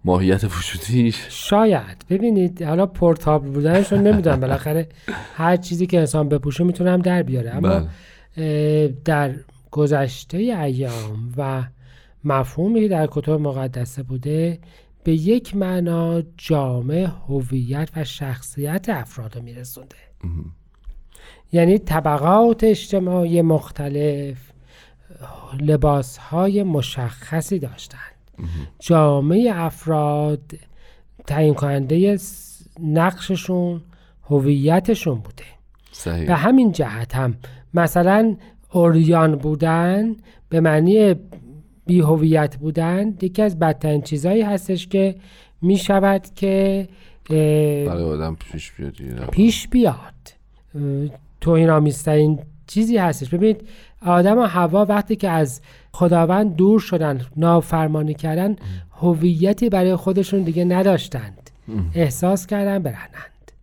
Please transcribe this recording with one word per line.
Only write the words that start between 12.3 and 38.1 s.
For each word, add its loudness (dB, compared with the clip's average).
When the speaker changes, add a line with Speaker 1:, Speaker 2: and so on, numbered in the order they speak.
Speaker 2:
که 2
در 0
کتب -4
مقدسه -4
بوده، -4
به 2
یک 0
معنا -2
جامعه -2
هویت -4
و -6
شخصیت -8
افراد -8
رو -12
می‌رسونده. -18
Speaker 1:
مهم. -10
Speaker 2:
یعنی 4
طبقات 2
اجتماعی 0
مختلف -2
لباس‌های 0
مشخصی -4
داشتند. -12
Speaker 1:
مهم. -10
Speaker 2:
جامعه 2
افراد -2
تعیین 2
کننده 0
س-، -14
نقششون، -2
هویتشون 0
بوده. -12
Speaker 1:
صحیح. -6
Speaker 2:
به 2
همین 4
جهت -4
هم -2
مثلاً 2